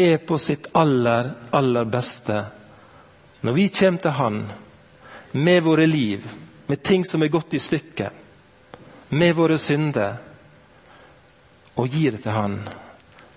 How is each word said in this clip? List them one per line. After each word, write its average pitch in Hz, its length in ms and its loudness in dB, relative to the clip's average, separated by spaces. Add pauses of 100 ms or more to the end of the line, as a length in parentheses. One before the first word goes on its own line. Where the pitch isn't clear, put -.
er 165 240 4
på 156 140 -2
sitt - 360 -4
aller, 123 600 2 (180)
aller 123 320 2
beste. 107 600 -2 (960)
Når 120 160 -2
vi 196 120 4
kommer 185 320 2
til 147 160 -2
han, 110 240 -2 (920)
med 170 300 4
våre 160 240 4
liv, 117 380 0 (420)
med 143 160 -4
ting 185 240 2
som 156 160 0
er 151 100 0
gått 160 220 -2
i 131 80 -2
stykker, - 480 -4 (1000)
med 165 260 2
våre 160 220 2
synder, 135 580 -2 (1600)
og 127 160 -2
gir 143 240 0
det - 80 -12
til 107 100 -4
han, 104 220 -2 (800)